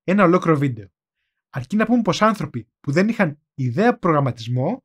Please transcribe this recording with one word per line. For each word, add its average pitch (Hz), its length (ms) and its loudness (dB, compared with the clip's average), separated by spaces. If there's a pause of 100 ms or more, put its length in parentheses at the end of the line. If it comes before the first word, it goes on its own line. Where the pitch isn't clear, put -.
ένα 190 200 4
ολόκληρο 170 340 4
βίντεο. 123 340 -4 (580)
Αρκεί - 260 -6
να 220 100 0
πούμε 233 160 2
πως 180 200 0
άνθρωποι 175 460 -2 (120)
που 143 120 -6
δεν 185 160 2
είχαν 190 300 -2 (160)
ιδέα 135 360 0
από - 80 -2
προγραμματισμό 139 880 -2